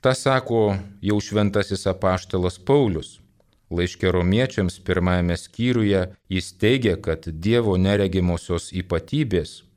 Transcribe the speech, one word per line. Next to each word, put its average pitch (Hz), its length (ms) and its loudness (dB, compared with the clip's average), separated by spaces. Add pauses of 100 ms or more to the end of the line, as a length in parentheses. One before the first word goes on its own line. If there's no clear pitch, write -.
Ta 131 100 4
sako 117 600 0 (260)
jau 104 160 0
šventasis 101 720 0
apaštalas 92 720 -2
Paulius. 117 640 0 (500)
Laiške 90 420 0
romiečiams 92 720 0
pirmajame 90 560 2
skyriuje 110 600 0 (280)
jis 92 240 -4
teigia, 110 480 2
kad 80 240 -4
Dievo 101 560 0
neregimosios 92 880 0
ypatybės 92 920 -4 (140)